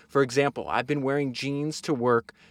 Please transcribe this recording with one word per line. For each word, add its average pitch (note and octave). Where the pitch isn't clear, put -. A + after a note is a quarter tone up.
For C#3
example, C3
I've A#2
been D3
wearing C3+
jeans C#3+
to E3
work A#2+